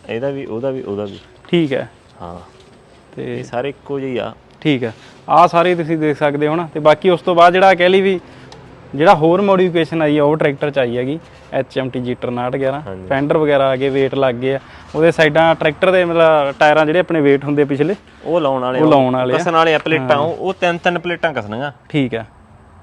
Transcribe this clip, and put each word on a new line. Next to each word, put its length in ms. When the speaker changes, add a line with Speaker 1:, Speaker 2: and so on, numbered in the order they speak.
Speaker 1:
ਇਹਦਾ 200
ਵੀ, 160
ਉਹਦਾ 240
ਵੀ, 120
ਉਹਦਾ 220
ਵੀ। 160
Speaker 2:
ਠੀਕ 240
ਹੈ। 160
Speaker 1:
ਹਾਂ। 180
Speaker 2:
ਤੇ 240
Speaker 1:
ਇਹ 40
ਸਾਰੇ 260
ਇੱਕੋ 300
ਜਿਹੇ 120
ਹੀ 60
ਆ। 160
Speaker 2:
ਠੀਕ 220
ਹੈ। 100
ਆਹ 180
ਸਾਰੇ 280
ਤੁਸੀਂ 220
ਦੇਖ 200
ਸਕਦੇ 300
ਹੋ 80
ਨਾ। 180
ਤੇ 60
ਬਾਕੀ 300
ਉਸ 120
ਤੋਂ 140
ਬਾਅਦ 180
ਜਿਹੜਾ 200
ਕਹਿ 160
ਲਈ 120
ਵੀ 180
ਜਿਹੜਾ 200
ਹੋਰ 260
ਮੋਡੀਫਿਕੇਸ਼ਨ 600
ਆਈ 160
ਆ 60
ਉਹ 140
ਟਰੈਕਟਰ 340
'ਚ 80
ਆਈ 180
ਹੈਗੀ, 220
ਐਚ 260
ਐਮ 100
ਟੀ 100
ਜੀਟਰ 280
ਉਨਾਹਠ 280
ਗਿਆਰਾਂ। 260
Speaker 1:
ਹਾਂਜੀ। 260
Speaker 2:
ਫੈਂਡਰ 300
ਵਗੈਰਾ 320
ਆ 60
ਗਏ, 140
weight 300
ਲੱਗ 160
ਗਏ 200
ਆ। 40
ਉਹਦੇ 160
ਸਾਈਡਾਂ 440
ਟਰੈਕਟਰ 360
ਦੇ 140
ਮਤਲਬ 540
ਟਾਇਰਾਂ 260
ਜਿਹੜੇ 140
ਆਪਣੇ 220
weight 240
ਹੁੰਦੇ 180
ਪਿਛਲੇ 320
Speaker 1:
ਉਹ 160
ਲਾਉਣ 200
ਵਾਲੇ 180
Speaker 2:
ਉਹ 80
Speaker 1:
ਆ, 20
Speaker 2:
ਲਾਉਣ 260
ਵਾਲੇ 180
ਆ। 40
Speaker 1:
ਕੱਸਣ 140
ਵਾਲੇ 240
ਆ 20
ਪਲੇਟਾਂ, 320
Speaker 2:
ਹਾਂ। 80
Speaker 1:
ਉਹ, 180
ਉਹ 180
ਤਿੰਨ 240
ਤਿੰਨ 220
ਪਲੇਟਾਂ 340
ਕੱਸਣੀਆਂ। 380
Speaker 2:
ਠੀਕ 240
ਹੈ। 140